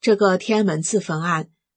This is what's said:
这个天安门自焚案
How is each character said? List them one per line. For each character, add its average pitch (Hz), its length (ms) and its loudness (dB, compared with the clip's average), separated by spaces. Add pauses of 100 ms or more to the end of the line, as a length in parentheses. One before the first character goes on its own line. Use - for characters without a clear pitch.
这 214 160 2
个 196 220 2
天 214 220 0
安 214 60 2
门 156 160 0
自 196 180 -2
焚 160 220 -6
案 165 280 -4 (260)